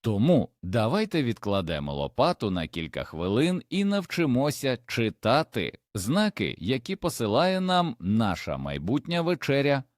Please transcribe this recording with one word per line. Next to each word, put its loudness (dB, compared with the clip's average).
Тому 4
давайте 0
відкладемо -2
лопату 0
на -2
кілька -6
хвилин 0
і 0
навчимося 0
читати 0
знаки, 0
які -4
посилає 0
нам 0
наша 0
майбутня -2
вечеря. 0